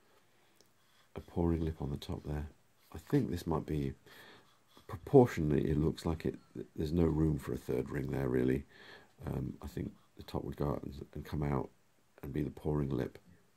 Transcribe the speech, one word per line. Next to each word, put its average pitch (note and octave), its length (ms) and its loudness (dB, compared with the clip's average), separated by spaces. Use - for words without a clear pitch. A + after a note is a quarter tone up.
a - 60 -12
pouring E2 420 2
lip D#2+ 200 -2
on C#2+ 80 -2
the C#2 80 -4
top - 260 -8
there. D2 240 -4
I F2+ 40 -10
think C3+ 320 0
this E2+ 160 -4
might D#2 200 0
be, C#2+ 260 0
proportionally, - 840 4
it D2 60 2
looks D2+ 300 0
like E2 180 -2
it, - 140 -2
there's D#2 200 -2
no E2+ 100 4
room D#2 340 4
for - 140 -6
a - 60 -4
third C2 320 -2
ring C2+ 200 -4
there, C2+ 180 -2
really. B1+ 360 2
Um, - 340 -4
I - 60 -10
think - 260 -6
the - 60 -16
top - 220 -6
would C#2+ 120 -8
go D2 140 0
out - 120 -2
and, - 320 -10
and D2 120 -10
come D2+ 160 -4
out C#2+ 260 0
and C#2 100 -8
be D2+ 80 0
the C#2+ 100 0
pouring D2 380 0
lip, B1+ 300 -2